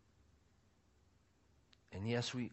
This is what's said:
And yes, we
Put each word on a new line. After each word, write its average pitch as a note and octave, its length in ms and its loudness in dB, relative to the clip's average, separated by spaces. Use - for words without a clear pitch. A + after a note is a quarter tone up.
And G2 140 -2
yes, A#2+ 260 2
we B2 200 -2